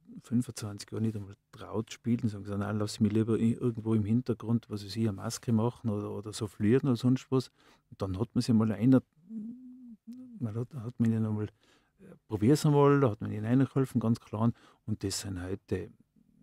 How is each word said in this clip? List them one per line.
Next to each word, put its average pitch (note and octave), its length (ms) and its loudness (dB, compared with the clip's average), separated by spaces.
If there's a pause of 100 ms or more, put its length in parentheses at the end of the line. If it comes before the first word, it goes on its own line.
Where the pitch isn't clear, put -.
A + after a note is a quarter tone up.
(220)
fünfundzwanzig A2+ 680 -6
Jahren G#2+ 140 -4
nicht A2 120 -2
einmal G2+ 200 -12 (160)
traut F#2+ 380 -8
zu - 40 -16
spielen, A#2 340 -2
sondern G2+ 160 -8
gesagt, G2+ 160 -4
„Nein, G#2 180 -2
lass G#2 220 -4
mich G#2 120 4
lieber A2 260 2
i-, A#2 140 2
irgendwo A2+ 420 -2
im G#2+ 100 2
Hintergrund, A2+ 640 -2
was G#2 160 -8
weiß G2 120 -12
ich, A2+ 120 0
eine G2+ 40 -2
Maske G2+ 400 -6
machen A2+ 380 0
oder, G#2 200 -4
oder G#2 220 -10
soufflieren A2 560 0
oder A#2+ 80 2
sonst B2+ 340 0
was.“ C3 200 0 (400)
Und - 120 -12
dann F#2+ 160 -4
hat - 160 -4
man B2+ 80 2
sich A#2 120 2
mal A2 180 4
einer, B2 280 4 (1400)
man A2 160 -6
hat, B2 180 -8
hat B2 240 -10
man A2+ 140 4
ihnen A2 140 0
einmal, G#2+ 200 -4 (540)
äh, - 140 -20 (120)
„Probier's A2 400 4
einmal“, C#3+ 340 6
da B2+ 100 4
hat G#2 100 -6
man G#2 100 -6
ihnen G#2+ 140 -6
reingeholfen, B2+ 560 2
ganz A2+ 180 2
klar. A2+ 320 0 (340)
Und G#2+ 200 -6
das G2 160 -4
sind G2 200 -8
heute, F#2 520 -6 (500)